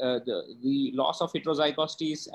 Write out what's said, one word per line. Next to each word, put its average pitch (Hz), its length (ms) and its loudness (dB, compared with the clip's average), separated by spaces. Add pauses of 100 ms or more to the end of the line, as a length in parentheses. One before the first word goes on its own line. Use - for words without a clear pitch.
uh, 127 240 2
the, 104 340 -4
the 135 340 2
loss 135 260 2
of 165 120 0
heterozygosity 156 800 0
is, - 200 -10